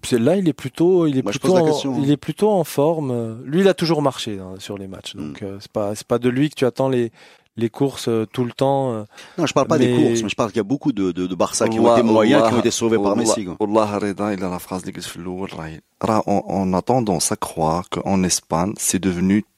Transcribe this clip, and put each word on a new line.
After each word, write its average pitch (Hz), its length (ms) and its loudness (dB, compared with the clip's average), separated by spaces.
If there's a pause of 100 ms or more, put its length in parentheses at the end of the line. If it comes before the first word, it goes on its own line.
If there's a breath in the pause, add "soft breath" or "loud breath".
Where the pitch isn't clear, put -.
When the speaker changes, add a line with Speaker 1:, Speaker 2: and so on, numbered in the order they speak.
Speaker 1:
C'est, - 60 -10
c'est, 123 80 2
là, 139 180 4
il 190 120 2
est 147 40 2
plutôt, 170 560 2
il 135 100 0
est 131 40 0
Speaker 2:
Moi, - 100 -4
je - 60 -6
Speaker 1:
plutôt 180 160 2
Speaker 2:
pose 180 80 6
la 160 60 4
Speaker 1:
en, 156 40 2
Speaker 2:
question, 139 240 -2
hein. - 60 -2
Speaker 1:
il 139 100 0
est 147 40 4
plutôt 202 340 -2
en 190 120 2
forme. 131 800 -2
Lui, 151 160 0
il 196 80 6
a 185 60 4
toujours 160 260 0
marché, 123 400 -2
hein, 92 200 -12
sur 101 180 -10
les 98 80 -12
matchs. 95 300 -14
Donc, 76 260 -10
Speaker 2:
Hmm. - 20 -8
Speaker 1:
euh, 98 160 -10
c'est - 120 -20
pas, 104 240 -2
c'est - 100 -14
pas 120 140 0
de 123 80 2
lui 131 220 2
que - 40 -20
tu - 100 0
attends 135 240 0
les, 123 220 0 (460 soft breath)
les 113 120 0
courses, - 400 -2
euh, 113 240 0
tout 127 120 -2
le 117 80 -4
temps, 135 400 0
euh. 110 100 -6 (360 loud breath)
Speaker 2:
Non, 165 80 2
je 131 60 -2
parle 135 140 4
pas 123 100 0
des 123 120 4
Speaker 1:
Mais 123 80 2 (120)
Speaker 2:
courses, 117 140 2
mais 107 60 -4
je - 80 -4
parle 120 140 -2
qu'il 104 80 -2
y - 20 2
a - 20 0
beaucoup 131 300 -2
de, 98 180 0
de, 90 160 -4
de 92 80 -4
Barça 104 340 0
qui 113 120 0
ont 117 60 6
Speaker 3:
Allah, 117 120 6
Speaker 2:
été 117 100 4
moyens, 110 340 6
Speaker 3:
Allah, 113 80 4
Speaker 2:
qui 117 40 2
ont 120 60 2
été 113 100 2
sauvés 113 260 0
par 101 120 2
Speaker 3:
Allah, 101 80 2
Speaker 2:
Messi, 110 280 2
quoi. 92 160 -8
Speaker 3:
Allah, 104 380 0
Reda, 101 340 -2
il 95 120 -6
a 92 40 -4
la 90 120 -6
phrase 92 220 -8
اللي - 100 -10
قلت 87 120 -12
في - 120 -12
الأول, 92 380 -8
راهي, 80 260 -12 (240)
راه 110 220 2
on, 98 200 0
on 95 280 -2
a 90 60 2
tendance 107 520 0
à 104 40 -2
croire 82 540 -4
qu'en 95 320 -2
Espagne, 87 560 -2
c'est - 220 -2
devenu 170 440 2 (140)